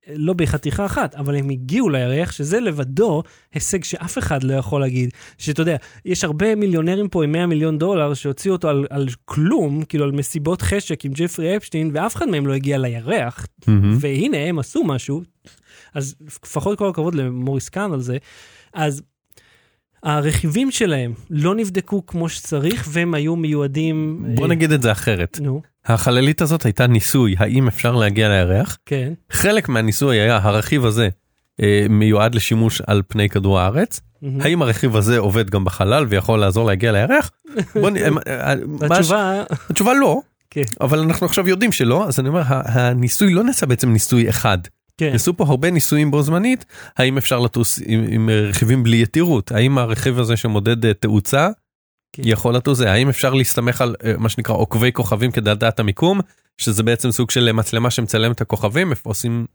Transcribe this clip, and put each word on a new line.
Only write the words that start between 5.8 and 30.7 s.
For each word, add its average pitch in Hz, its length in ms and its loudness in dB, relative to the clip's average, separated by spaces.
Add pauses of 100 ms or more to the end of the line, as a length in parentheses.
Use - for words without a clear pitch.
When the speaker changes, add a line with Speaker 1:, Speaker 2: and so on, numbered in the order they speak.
Speaker 1:
יש 180 200 -4
הרבה 180 300 0
מיליונרים 190 540 0
פה 175 160 0
עם 147 80 0
מאה 170 140 0
מיליון 156 320 0
דולר, 156 360 0
שהוציאו 143 400 -4
אותו 175 140 -2
על, 143 220 0
על 139 160 -2 (180)
כלום, 156 600 0
כאילו 147 200 -2
על 139 80 -2
מסיבות 147 500 -4
חשק 190 420 -4
עם 139 100 -6
ג'פרי 170 420 -4
אפשטיין, 160 380 -4
ואף 185 220 -4
אחד 339 120 -4
מהם 147 180 -2
לא 135 60 0
הגיע 139 260 -2
לירח, 120 680 -4 (200)
Speaker 2:
מהמם. 104 340 4
Speaker 1:
והנה 147 380 -2
הם 160 200 -2
עשו 277 260 -2
משהו, 143 380 -4 (720)
אז 135 200 -8 (300)
לפחות 185 340 -4
כל 202 100 -2
הכבוד 170 260 -4
למוריס 127 540 -4
קאן 196 240 -6
על 139 80 -4
זה. 123 160 -6 (580)
אז 151 280 -6 (1000)
הרכיבים 156 680 -2
שלהם 143 420 -2 (180)
לא 160 240 0
נבדקו 196 520 -4
כמו 165 220 -4
שצריך, 160 600 -4
והם 170 240 -2
היו 156 220 -2
מיועדים, 156 880 -2 (100)
Speaker 2:
בוא 113 100 0
Speaker 1:
אה, 170 60 0
Speaker 2:
נגיד 160 220 2
את 143 100 2
זה 117 100 4
אחרת. 95 480 -2
Speaker 1:
נו. 143 220 -4 (240)
Speaker 2:
החללית 127 560 2
הזאת 160 220 0
הייתה 120 220 2
ניסוי, 117 520 4
האם 123 300 2
אפשר 120 260 -2
להגיע 107 340 2
לירח? 98 580 2
Speaker 1:
כן. 135 260 -4 (180)
Speaker 2:
חלק 208 380 0
מהניסוי 113 520 2
היה, 113 220 4
הרכיב 107 420 2